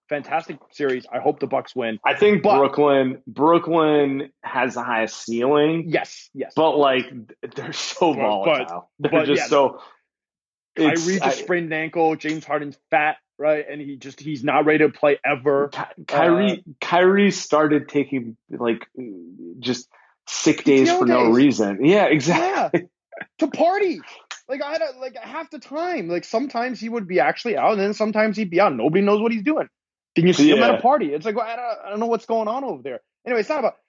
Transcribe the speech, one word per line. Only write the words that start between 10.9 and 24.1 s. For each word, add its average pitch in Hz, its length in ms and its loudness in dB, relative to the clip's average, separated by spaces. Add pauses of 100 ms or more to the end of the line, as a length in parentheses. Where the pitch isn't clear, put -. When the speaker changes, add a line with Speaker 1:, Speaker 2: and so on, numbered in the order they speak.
Speaker 1:
Kyrie 190 160 -2
just - 40 -4
Speaker 2:
I 135 180 -2
Speaker 1:
sprained 175 240 -4
an 156 80 -8
ankle. 160 420 -2
James 156 280 -8
Harden's 147 320 -6 (140)
fat, 151 280 0 (200)
right? 151 320 0
And 147 100 -12
he 139 160 -12
just, 127 220 -18
he's 139 240 -8
not 147 220 2
ready 151 140 4
to 151 100 6
play 143 360 2
ever. 139 440 0
Speaker 2:
Ky-, - 400 -12
Kyrie, 175 440 2
Speaker 1:
Uh, 170 280 -12
Speaker 2:
Kyrie 190 500 4
started 151 580 0
taking, 131 480 -4 (140)
like, 117 380 -4 (720)
just 120 280 -6 (380)
sick - 380 0
days 139 240 6
Speaker 1:
P 170 60 2
T - 20 0
O - 20 0
Speaker 2:
for 127 80 2
no 120 200 4
Speaker 1:
days. 113 100 4
Speaker 2:
reason. 113 480 2
Yeah, 190 220 6
exactly. 175 720 0
Speaker 1:
Yeah. 175 60 -16 (520)
To 311 100 0
party. 359 520 0 (480)